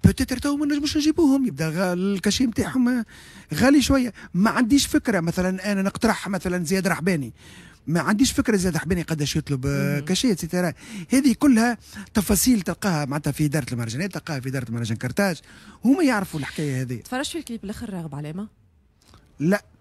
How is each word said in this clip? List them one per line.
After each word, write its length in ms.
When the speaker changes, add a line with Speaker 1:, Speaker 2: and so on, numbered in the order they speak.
Speaker 1:
بوتيتر 340
تو 200
ما 80
نجموش 320
نجيبوهم، 480
يبدا 240
غا-، 280
الكاشي 480
نتاعهم 600
غالي 280
شوية. 320
ما 160
عنديش 360
فكرة، 340
مثلا 520
أنا 100
نقترح 460
مثلا 360
زياد 240
رحباني. 460
ما 120
عنديش 320
فكرة 240
زياد 200
رحباني 260
قداش 340
يطلب، 300
آه، 340
Speaker 2:
مم. 60
Speaker 1:
كاشي، 260
اتسيتيرا. 420
هذه 300
كلها 380
تفاصيل 480
تلقاها 440
معناتها 260
في 140
إدارة 260
المهرجانات، 420
تلقاها 260
في 100
إدارة 220
مهرجان 260
كارتاج. 420
هما 180
يعرفوا 360
الحكاية 420
هذه. 140
Speaker 2:
تفرجت 360
في 60
الكليب 260
الأخر 300
راغب 220
علامة؟ 320
Speaker 1:
لا، 260